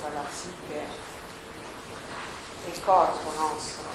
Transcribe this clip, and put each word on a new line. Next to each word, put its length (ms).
tra 120
la 160
psiche 540
e 40
il 140
corpo 540
nostro, 560